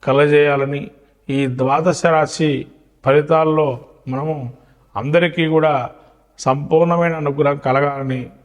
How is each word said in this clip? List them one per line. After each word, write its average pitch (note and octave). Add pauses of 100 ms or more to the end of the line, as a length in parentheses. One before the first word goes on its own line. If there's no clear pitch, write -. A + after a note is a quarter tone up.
కలజేయాలని, C#3+ (400)
ఈ C#3
ద్వాదశ C3+
రాశి D3+ (400)
ఫలితాల్లో D3+ (280)
మనము C3+ (440)
అందరికీ D#3+
కూడా D#3 (480)
సంపూర్ణమైన E3
అనుగ్రహం C#3+
కలగాలని C3+ (180)